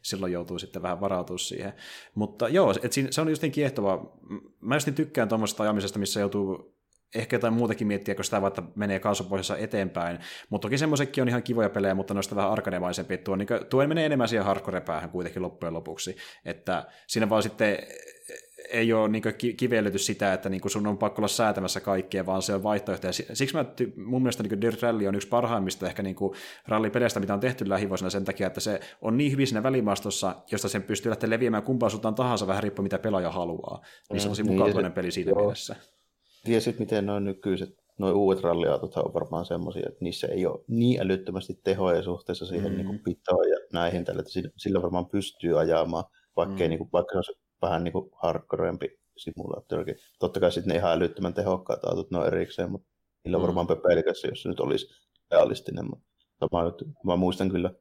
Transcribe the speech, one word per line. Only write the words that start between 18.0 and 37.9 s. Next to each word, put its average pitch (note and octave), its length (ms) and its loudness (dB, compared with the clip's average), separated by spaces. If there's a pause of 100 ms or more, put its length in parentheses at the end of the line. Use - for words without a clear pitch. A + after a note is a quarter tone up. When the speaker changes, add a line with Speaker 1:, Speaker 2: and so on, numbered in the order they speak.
Speaker 1:
ei A#2 200 4
oo A2 160 4
niinku G#2+ 200 0 (100)
ki-, A#2+ 160 0
kivellyty G#2+ 440 2
sitä, G2 340 2
että F#2 160 -2
niinku F#2+ 200 -2
sun G#2 180 -2
on G#2 120 0
pakko G#2+ 220 0
olla G#2 80 2
säätämässä G2+ 520 0
kaikkea, F#2+ 460 -2
vaan F#2+ 160 0
se G2+ 120 -2
on F#2+ 80 -2
vaihtoehto. G2+ 440 -2
Ja F2+ 60 -2
si-, - 200 -4
siksi C3 240 -2
mä D3 60 0 (200)
ty-, - 100 -2 (140)
mun B2+ 160 0
mielestä A#2+ 200 0
niinku G2+ 180 -2
Dirt A2+ 220 0
Rally A2+ 240 2
on G2 80 2
yksi G2 140 -4
parhaimmista A2+ 580 0
ehkä F2 160 -4
niinku F#2+ 320 -4 (340)
rallipeleistä, A2 520 2
mitä G2 140 0
on G2+ 60 -2
tehty B2 280 -2
lähivuosina F#2+ 420 0
sen G2 140 -2
takia, F#2+ 220 -2
että F#2 140 -4
se G#2 200 -2 (200)
on A2+ 160 0
niin C#3+ 160 4
hyvin C#3 140 4
siinä G#2+ 160 0
välimaastossa, G#2 720 0 (180)
josta G#2 160 -2
sen G2 140 -2
pystyy G#2+ 280 -2
lähteä A2 200 0
leviämään A2+ 320 2
kumpaan A#2+ 280 2
suuntaan A2 240 -2
tahansa, A#2 320 2
vähän G2 160 2
riippuen G2+ 220 -2
mitä F#2+ 140 0
pelaaja F#2 320 0
haluaa. F2 520 -6 (300)
Niin G2 80 -2
se G2+ 80 0
on - 20 0
tosi G2+ 120 -2
Speaker 2:
Mm, G#2+ 60 2
niin, F#2+ 80 4
Speaker 1:
mukautuvainen F#2+ 360 4
Speaker 2:
se - 20 -14
Speaker 1:
peli F2+ 160 -2
siinä E2+ 200 -2
Speaker 2:
joo. G2 100 4
Speaker 1:
mielessä. - 360 0 (720)
Speaker 2:
Ja A#2 140 4
sit A#2+ 180 -2
miten G#2 280 0
noi G2+ 140 0
nykyiset, F#2+ 500 -2 (280)